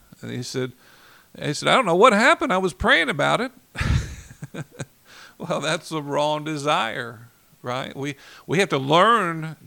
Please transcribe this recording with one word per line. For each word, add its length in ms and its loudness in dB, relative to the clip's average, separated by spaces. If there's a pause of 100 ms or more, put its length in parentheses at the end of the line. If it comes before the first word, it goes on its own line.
(200)
and 100 -12
he 120 -8
said, 300 -6 (680)
he 120 -4
said, 160 -2
"I 60 6
don't 120 4
know 100 2
what 160 8
happened. 400 2
I 60 2
was 140 -2
praying 360 2
about 320 0
it." 120 -6 (220)
<laughs> 880 -6 (760)
Well, 220 -6
that's 280 -4
the 120 -4
wrong 440 -2
desire, 840 -4 (340)
right? 340 -6
We, 180 -6 (320)
we 140 0
have 80 0
to 100 0
learn 800 2 (100)